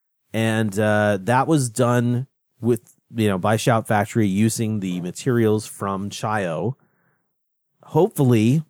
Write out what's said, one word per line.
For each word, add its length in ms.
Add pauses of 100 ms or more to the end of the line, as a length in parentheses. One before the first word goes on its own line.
(340)
And, 440
uh, 440
that 260
was 220
done 580 (320)
with, 220 (340)
you 140
know, 80
by 180
Shout 320
Factory 400
using 540
the 180
materials 680
from 440
Chayo. 640 (1080)
Hopefully, 880